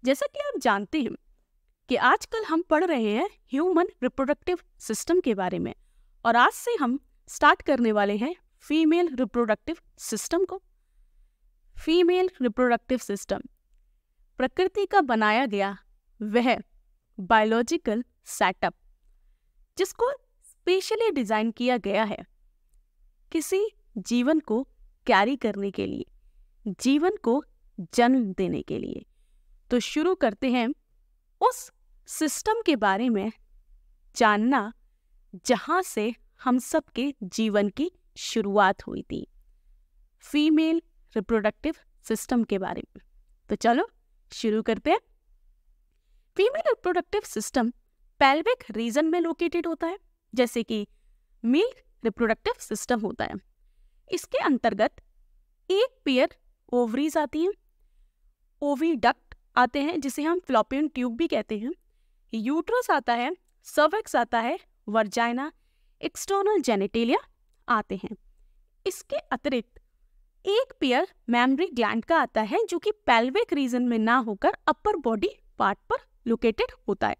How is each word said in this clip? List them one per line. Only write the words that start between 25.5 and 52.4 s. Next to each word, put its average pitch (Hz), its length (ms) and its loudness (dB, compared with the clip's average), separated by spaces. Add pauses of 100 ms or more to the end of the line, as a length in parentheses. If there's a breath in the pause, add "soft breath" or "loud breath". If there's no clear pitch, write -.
के 190 140 -6
लिए, - 200 -8 (600)
जीवन 285 580 0
को 254 200 0 (500)
जन्म 240 300 4 (100)
देने 175 280 -4
के - 180 -6
लिए। - 260 -10 (680)
तो 240 80 2
शुरू 320 360 -2
करते 254 360 -2
हैं 240 160 0 (760)
उस 480 180 2 (500)
सिस्टम 427 560 -2
के 311 100 4
बारे 214 340 0
में 214 220 -2 (840)
जानना 220 560 2 (760)
जहां 294 380 0
से 233 320 -4 (260)
हम 254 180 2
सबके 285 540 -4 (100)
जीवन 208 460 0
की 302 220 -6 (260)
शुरुआत 202 680 0
हुई - 140 -8
थी, - 240 -8 (960)
फीमेल 320 580 2 (320)
रिप्रोडक्टिव 220 600 -2 (300)
सिस्टम 226 380 -2
के 202 160 -2
बारे - 280 -8
में। - 180 -20 (440)
तो 214 60 -2
चलो 254 340 2 (420)
शुरू 220 300 -2
करते - 300 0
हैं। 427 80 4 (1400)
फीमेल 539 300 0
रिप्रोडक्टिव 359 580 -2
सिस्टम 226 440 -2 (520)
पेल्विक 311 500 2
रीजन 233 340 -2
में 330 160 0
लोकेटेड 339 460 -2
होता 330 200 -6
है, 381 120 -8 (340)
जैसे 240 300 0
कि 214 220 -6 (580)
मेल 311 300 2 (300)
रिप्रोडक्टिव 226 560 -2